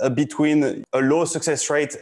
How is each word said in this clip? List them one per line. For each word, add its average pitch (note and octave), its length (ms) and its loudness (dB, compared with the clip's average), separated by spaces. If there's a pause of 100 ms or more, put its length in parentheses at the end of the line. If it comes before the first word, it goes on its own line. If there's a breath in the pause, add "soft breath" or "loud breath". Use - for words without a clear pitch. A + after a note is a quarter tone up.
uh, C3 80 2
between D3 840 0
a C3 80 2
low D3 240 2
success D3 460 -2
rate D3 320 0